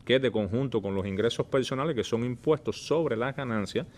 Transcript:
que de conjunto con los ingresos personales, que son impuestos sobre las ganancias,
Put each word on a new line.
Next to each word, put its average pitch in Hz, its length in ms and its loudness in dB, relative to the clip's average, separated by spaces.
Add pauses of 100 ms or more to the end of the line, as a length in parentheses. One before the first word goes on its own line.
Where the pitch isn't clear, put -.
que 123 160 6
de 131 120 2
conjunto 110 500 0
con 98 140 -2
los 95 120 -2
ingresos 104 380 0
personales, 135 500 0
que 107 80 2
son 117 220 -2
impuestos 123 600 -2
sobre 147 300 0
las 123 220 -2
ganancias, 113 500 -2 (100)